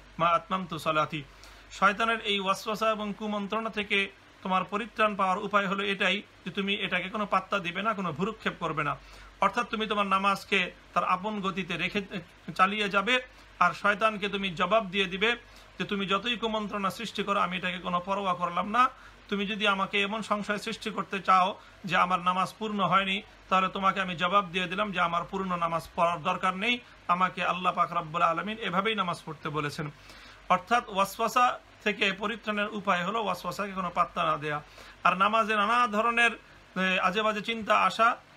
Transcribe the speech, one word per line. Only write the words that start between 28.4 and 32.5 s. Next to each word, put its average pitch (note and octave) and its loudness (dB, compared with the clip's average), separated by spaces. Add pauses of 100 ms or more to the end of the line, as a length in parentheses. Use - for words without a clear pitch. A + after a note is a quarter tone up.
এভাবেই G3 0
নামাজ F3+ -2
পড়তে D#3 -8
বলেছেন।" D3 -4 (580)
অর্থাৎ A3+ 2
ওয়াসওয়াসা A3+ 2 (260)
থেকে G3+ 2
পরিত্রাণের G#3 -4